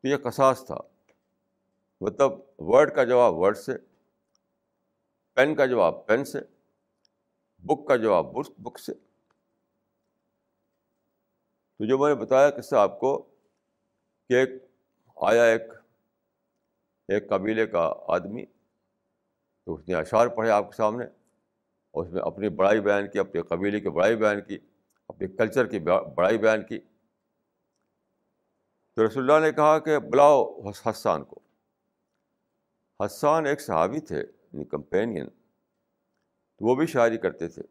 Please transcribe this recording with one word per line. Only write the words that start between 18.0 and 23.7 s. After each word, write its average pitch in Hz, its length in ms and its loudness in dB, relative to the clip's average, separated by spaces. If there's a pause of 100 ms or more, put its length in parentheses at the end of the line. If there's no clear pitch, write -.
آدمی، 92 360 -4 (1200)
تو 85 100 -10
اس 76 140 -16
نے 90 60 -4
اشعار 110 340 0
پڑھے 113 220 -2
آپ 101 200 0
کے - 60 -20
سامنے، 110 280 -2 (840)
اور 90 160 -6
اس 85 60 -16
میں 90 100 -4
اپنی 95 260 -6
بڑائی 98 320 2
بیان 101 300 -2
کی، - 80 -6
اپنے 90 240 -4
قبیلے 101 380 -4